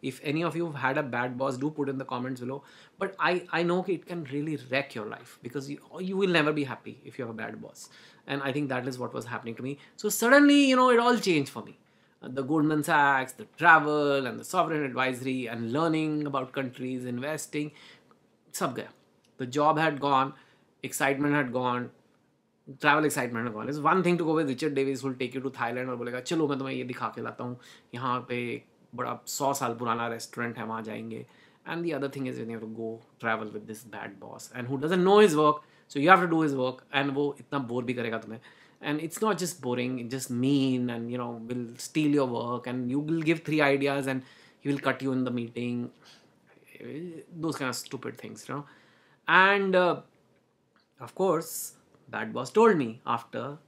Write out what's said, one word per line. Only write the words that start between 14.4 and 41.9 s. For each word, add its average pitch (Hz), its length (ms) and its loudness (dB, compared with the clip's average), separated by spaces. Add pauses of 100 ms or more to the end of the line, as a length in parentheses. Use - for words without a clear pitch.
the 113 40 -14
sovereign 160 400 0
advisory 127 640 -2
and 117 260 -6
learning 156 540 0
about 135 260 -4
countries, 127 520 -6
investing, 147 680 -6 (800)
sab 139 240 -4
gaya. 110 120 -8 (500)
The 131 80 -6
job 147 320 2
had 156 220 2
gone, 135 340 2 (500)
excitement 139 500 0
had 139 200 0
gone, 123 380 -2 (760)
travel 147 400 4
excitement 123 380 -4
and 107 100 -8
all. 113 120 -8
It's 147 180 -4
one 180 160 4
thing 175 140 4
to 160 100 0
go 160 100 2
with 156 100 2
Richard 135 300 -2
Davis, 135 240 0
who'll 131 200 -4
take 127 140 -6
you 131 100 -6
to 131 120 -6
Thailand 127 320 -4
और 123 60 -4
बोलेगा, 120 240 -8
"चलो, 160 280 0
मैं 139 100 0
तुम्हें 135 180 -6
ये 127 80 -6
दिखा 123 240 -8
के 117 140 -8
लाता 117 220 -10
हूँ, 123 160 -8 (340)
यहाँ 123 360 -4
पे 120 240 -4
एक - 120 -12 (300)
बड़ा 120 300 -6
सौ 139 280 -2
साल 123 220 -2
पुराना 117 320 -2
रेस्टोरेंट 117 500 -8
है, 117 80 -8
वहाँ 113 180 -6
जाएंगे।" 113 440 -10 (420)
And 170 140 -6
the 165 140 -2
other 135 160 -4
thing 135 180 -6
is 127 80 -10
when 113 100 -8
you 117 100 -8
have 110 100 -12
to 110 100 -12
go 113 180 -8 (280)
travel 110 280 -4
with 107 180 -12
this 107 220 -14
bad - 260 -12
boss - 380 -16
and 123 100 -6
who 139 160 -4
doesn't 180 240 2
know 208 200 10
his 165 80 6
work, 151 200 6 (340)
so - 80 -6
you 151 120 4
have 185 160 10
to 165 80 0
do 160 140 4
his 139 100 0
work, 127 200 0 (180)
and 139 180 4
वो 143 260 -2
इतना 143 200 -4
बोर 123 240 -2
भी 123 100 -2
करेगा 113 240 -4
तुम्हें। 110 240 -10 (420)
And 151 260 -4
it's - 140 -6
not 208 160 2
just 170 220 -4
boring, 123 500 -4
just 131 200 -6
mean 127 580 2
and, 117 200 -6
you 123 100 -4
know, 120 280 -8
will 120 300 -8
steal 151 380 0